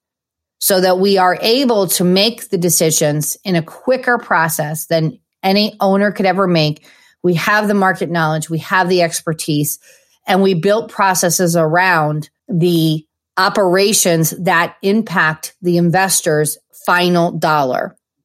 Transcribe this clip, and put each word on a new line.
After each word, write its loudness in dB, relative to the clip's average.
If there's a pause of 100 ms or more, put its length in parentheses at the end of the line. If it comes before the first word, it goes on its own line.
(580)
so 0
that 2
we 2
are 2
able 0
to -2
make 0
the -4
decisions -2
in -2
a 0
quicker -2
process -4
than -2 (200)
any 0
owner 2
could -2
ever 0
make. 0 (380)
We 2
have 0
the 0
market 0
knowledge, -2
we -4
have 0
the 2
expertise, -4 (480)
and 2
we 2
built 0
processes 0
around 0 (200)
the 0 (300)
operations 2
that 0
impact -2
the 0
investor's 0 (260)
final 2
dollar, -2 (280)